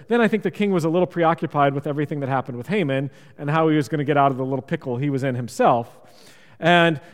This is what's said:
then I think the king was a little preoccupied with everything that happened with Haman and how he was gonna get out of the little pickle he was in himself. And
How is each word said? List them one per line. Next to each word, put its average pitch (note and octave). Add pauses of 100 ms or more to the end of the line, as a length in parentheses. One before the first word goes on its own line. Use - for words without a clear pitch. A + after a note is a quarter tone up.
then A#3+
I A3
think G#3
the G3
king G3+
was E3
a E3
little F3
preoccupied D#3+
with C#3
everything D3
that C3
happened B2+
with A#2+
Haman C#3+ (260)
and C#3+
how D#3+
he D#3
was D3+
gonna D3
get C#3
out C#3
of B2
the C3
little C3
pickle C3+
he C#3+
was C3
in C3
himself. B2 (600)
And E3+ (120)